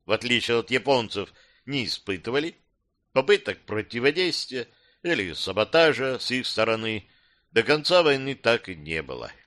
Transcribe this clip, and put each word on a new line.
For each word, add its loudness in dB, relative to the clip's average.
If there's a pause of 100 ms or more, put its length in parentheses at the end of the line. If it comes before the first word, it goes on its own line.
в -6
отличие 2
от -4
японцев, 0 (340)
не -4
испытывали, -4 (560)
попыток 2
противодействия -2 (360)
или -2
саботажа 2
с -8
их -2
стороны -2 (460)
до 4
конца 4
войны 2
так 0
и -10
не -6
было. -10 (160)